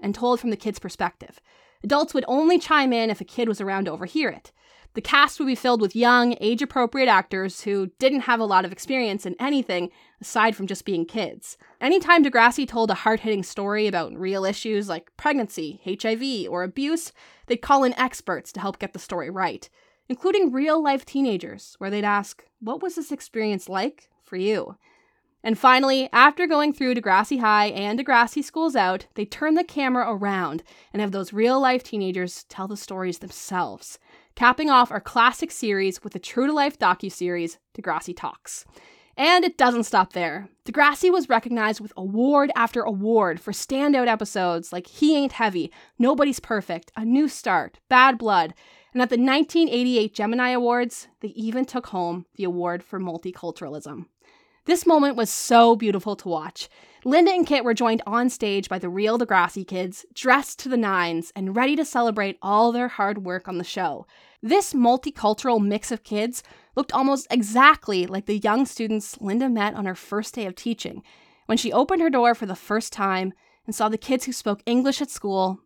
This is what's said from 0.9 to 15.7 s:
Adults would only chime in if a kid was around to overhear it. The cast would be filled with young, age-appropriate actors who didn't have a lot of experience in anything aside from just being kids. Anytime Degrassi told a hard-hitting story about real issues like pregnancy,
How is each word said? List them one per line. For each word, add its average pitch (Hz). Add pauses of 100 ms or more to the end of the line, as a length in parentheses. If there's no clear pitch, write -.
Adults 285
would 262
only 311
chime 277
in 226
if 202
a -
kid 240
was 214
around 196
to 165
overhear 214
it. - (440)
The 220
cast -
would 311
be 262
filled 247
with 202
young, 240
age-appropriate 247
actors 190
who 196
didn't 269
have 240
a 220
lot 190
of 185
experience 214
in 175
anything 196 (280)
aside 220
from 196
just 185
being 170
kids. - (240)
Anytime 339
Degrassi 247
told 226
a 196
hard-hitting 214
story 208
about 180
real 190
issues 202
like 175
pregnancy, 208